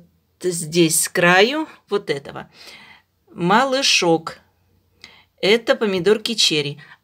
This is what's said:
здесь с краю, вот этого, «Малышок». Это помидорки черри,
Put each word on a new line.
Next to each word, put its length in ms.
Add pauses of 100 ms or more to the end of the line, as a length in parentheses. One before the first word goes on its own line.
(420)
здесь 600
с 40
краю, 640 (180)
вот 220
этого, 420 (800)
«Малышок». 1080 (1040)
Это 360
помидорки 560
черри, 480 (220)